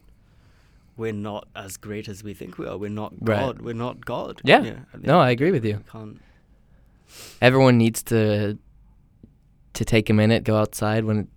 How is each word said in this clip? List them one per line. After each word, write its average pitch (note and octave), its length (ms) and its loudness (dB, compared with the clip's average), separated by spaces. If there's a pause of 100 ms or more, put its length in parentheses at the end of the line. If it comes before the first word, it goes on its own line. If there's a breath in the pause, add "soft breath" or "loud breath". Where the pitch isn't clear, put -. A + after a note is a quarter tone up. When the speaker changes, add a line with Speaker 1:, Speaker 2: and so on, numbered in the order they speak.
(960)
Speaker 1:
we're A2+ 160 -6
not G#2 420 -8
as F#2+ 220 -14
great G#2+ 320 -10
as G#2 160 -14
we G#2 100 -10
think - 240 -16
we - 80 -10
are. - 120 -8
We're G2+ 120 -8
not G#2+ 300 -8
Speaker 2:
Right. A2 220 0
Speaker 1:
God. B2 200 -4
We're A#2 120 -8
not A#2 320 -8
God. - 400 -8
Speaker 2:
Yeah. E3 160 8
Speaker 1:
Yeah, A#2 100 -6 (220)
I - 40 -18
mean, F#2+ 80 -12
Speaker 2:
No, E3 140 6
I B2+ 120 6
agree C3+ 200 0
with B2 140 -2
you. G#2 200 -4
Speaker 1:
we - 60 -20
can't G#2+ 300 -16 (1200 loud breath)
Speaker 2:
Everyone B2+ 360 6
needs A2+ 260 2
to, G#2+ 540 0 (1160)
to - 120 -4
take A2+ 240 2
a A2 40 4
minute, G#2+ 320 4
go A2 120 2
outside G#2+ 460 -2
when G#2+ 340 -2